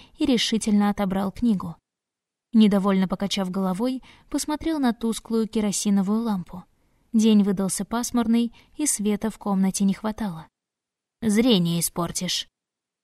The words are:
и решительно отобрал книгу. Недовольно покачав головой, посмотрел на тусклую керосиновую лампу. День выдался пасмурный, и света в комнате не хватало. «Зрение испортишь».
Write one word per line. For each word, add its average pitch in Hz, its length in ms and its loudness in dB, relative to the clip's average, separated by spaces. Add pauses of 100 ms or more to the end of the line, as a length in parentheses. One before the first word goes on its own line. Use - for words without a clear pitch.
(180)
и 311 80 0
решительно 208 640 2
отобрал 196 420 -2
книгу. 190 440 -2 (800)
Недовольно 196 540 4
покачав 196 420 -4
головой, 196 540 -4 (260)
посмотрел 302 480 -4
на 254 160 0
тусклую 226 540 -2
керосиновую 208 720 0
лампу. 190 420 -6 (480)
День 220 320 6
выдался 196 400 -2
пасмурный, 233 720 -2 (220)
и 302 100 -4
света 208 460 -2
в - 80 -20
комнате 190 440 0
не 196 120 2
хватало. 208 520 -8 (720)
«Зрение 202 580 2
испортишь». 170 680 -6 (560)